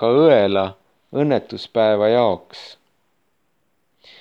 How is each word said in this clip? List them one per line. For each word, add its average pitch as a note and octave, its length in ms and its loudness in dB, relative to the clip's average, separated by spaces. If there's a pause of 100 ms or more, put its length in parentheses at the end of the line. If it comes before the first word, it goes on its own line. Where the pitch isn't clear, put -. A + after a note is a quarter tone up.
ka A2+ 100 0
õela G#2 640 2 (400)
õnnetuspäeva A2 960 -2
jaoks. A2+ 540 -2 (1600)